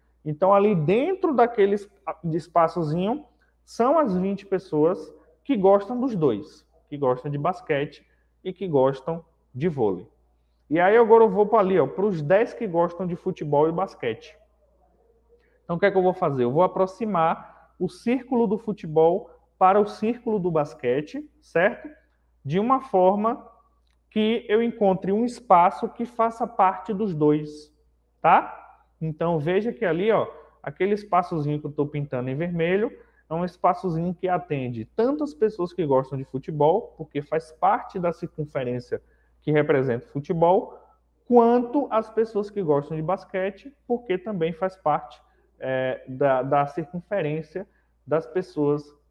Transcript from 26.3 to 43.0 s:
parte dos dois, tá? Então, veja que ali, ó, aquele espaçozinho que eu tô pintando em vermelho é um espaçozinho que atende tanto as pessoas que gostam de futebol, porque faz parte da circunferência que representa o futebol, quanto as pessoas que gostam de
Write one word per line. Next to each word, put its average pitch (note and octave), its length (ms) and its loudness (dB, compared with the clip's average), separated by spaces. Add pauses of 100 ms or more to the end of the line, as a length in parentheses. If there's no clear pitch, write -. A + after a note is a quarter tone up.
parte - 440 0
dos G3 220 -2
dois, D3+ 580 0 (480)
tá? - 600 0 (180)
Então, D#3+ 380 -2
veja F#3+ 340 0
que - 140 -6
ali, F3+ 260 0
ó, D3 160 2 (360)
aquele F#3 320 -2
espaçozinho E3+ 640 -2
que D3+ 80 -10
eu C#3+ 40 -10
tô C#3+ 140 -2
pintando C#3+ 460 -6
em C3 40 -6
vermelho F3 560 -2 (380)
é D#3 60 -6
um F3 100 -4
espaçozinho F3+ 640 -2
que F3+ 160 -6
atende C3 580 -4 (100)
tanto C#4 280 -2
as D4 120 -10
pessoas G#3 360 -2
que F3 140 -4
gostam C3+ 320 0
de C3+ 60 -8
futebol, D#3+ 760 -2
porque D3 240 -8
faz D#3+ 300 -6
parte G3+ 480 -2
da E3+ 120 -2
circunferência C3 920 -8 (360)
que D3+ 120 -4
representa C#3 560 2
o - 20 -20
futebol, E3+ 720 0 (480)
quanto A#3+ 640 4
as A3 180 -2
pessoas G#3+ 400 -2
que G3+ 140 -6
gostam D3 340 0
de D#3+ 60 -6